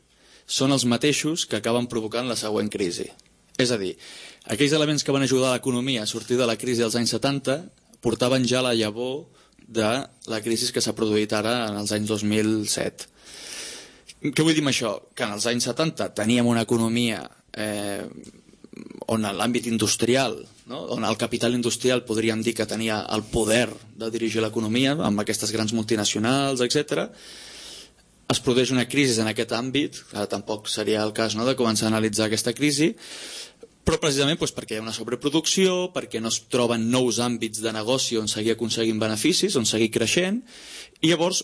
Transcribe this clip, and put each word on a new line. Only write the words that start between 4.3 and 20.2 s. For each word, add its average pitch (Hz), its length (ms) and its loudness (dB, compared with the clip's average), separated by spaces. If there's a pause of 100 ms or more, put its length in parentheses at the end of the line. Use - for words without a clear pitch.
aquells 139 220 4
elements 151 320 2
que 143 100 0
van 139 80 2
ajudar 131 300 4
l'economia 123 500 0
a 107 80 -6
sortir 113 260 -2
de 127 100 4
la 113 120 0
crisi 120 240 0
dels 113 140 2
anys 117 180 0
setanta 135 460 0 (400)
portaven 127 480 2
ja 127 140 2
la 123 120 0
llavor 117 520 -2 (420)
de 110 180 0 (400)
la 110 160 -4
crisi 117 300 -2
que 120 100 0
s'ha 113 100 0
produït 107 400 2
ara 110 380 0
en 104 80 -4
els 104 140 -4
anys 107 160 0
dos 104 160 0
mil 107 440 2
set. - 380 -4 (1160)
Què 147 220 0
vull 160 140 6
dir 151 80 2
amb 139 80 2
això? 113 180 0 (240)
Que 127 100 -4
en 107 120 -2
els 107 100 -2
anys 120 240 0
setanta 135 420 -2
teníem 120 340 2
una 117 200 4
economia, 113 560 0 (300)
eh, 104 500 -6 (1040)
on 110 160 0
l'àmbit 113 480 0
industrial, 113 640 2 (320)